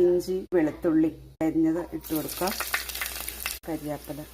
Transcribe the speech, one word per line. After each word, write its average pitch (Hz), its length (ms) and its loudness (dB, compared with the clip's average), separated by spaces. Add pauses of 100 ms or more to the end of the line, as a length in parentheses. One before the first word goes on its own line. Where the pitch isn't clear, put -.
ഇഞ്ചി, 180 320 4 (180)
വെളുത്തുള്ളി 160 560 4 (340)
അരിഞ്ഞത് 160 340 2 (180)
ഇട്ട് - 180 -12
കൊടുക്കാം. 156 360 -2 (1160)
കരിയാപ്പില 147 520 -6 (140)